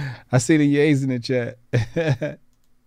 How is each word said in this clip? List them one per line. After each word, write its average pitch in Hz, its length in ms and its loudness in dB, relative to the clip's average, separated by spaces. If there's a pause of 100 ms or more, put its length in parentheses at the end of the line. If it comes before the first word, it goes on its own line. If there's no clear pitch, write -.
(320)
I 127 60 2
see 156 200 4
the 143 180 2
yays 143 280 2
in 135 60 -2
the 127 100 -4
chat. 127 1200 -4
<laughs> - 60 -20 (380)